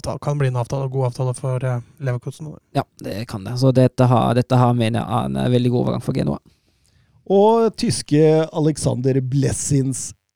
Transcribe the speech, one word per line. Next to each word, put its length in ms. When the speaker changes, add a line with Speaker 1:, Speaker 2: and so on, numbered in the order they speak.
Speaker 1:
avtale? 200
Kan 160
bli 100
en 80
avtale, 360
god 220
avtale 220
for, 200
eh, 140
Leverkusen 460
nå? 100
Speaker 2:
Ja, 100
det 260
kan 160
det. 140
Så 160
dette 320
har, 280
dette 240
har, 160
mener 260
jeg, 100
er 160
en, 120
eh, 120
veldig 220
god 160
overgang 160
for 100
Genoa. 260
Speaker 3:
Og 460
tyske 800
Alexander 680
Blessins 920